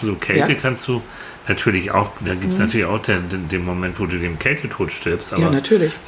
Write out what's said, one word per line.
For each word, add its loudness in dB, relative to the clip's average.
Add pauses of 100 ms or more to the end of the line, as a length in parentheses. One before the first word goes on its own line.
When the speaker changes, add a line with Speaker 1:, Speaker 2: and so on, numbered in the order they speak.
Speaker 1:
Also 0
Kälte 2
Speaker 2:
Ja. 0
Speaker 1:
kannst -2
du 0 (440)
natürlich 2
auch, 2 (120)
da 0
gibt's 0
Speaker 2:
Mhm. 4
Speaker 1:
natürlich 2
auch 0
den, 0
den, -4
den 0
Moment, -2
wo 0
du -2
dem -4
Kältetod -2
stirbst, -4
Speaker 2:
Ja, 0
Speaker 1:
aber, 4
Speaker 2:
natürlich. 4 (160)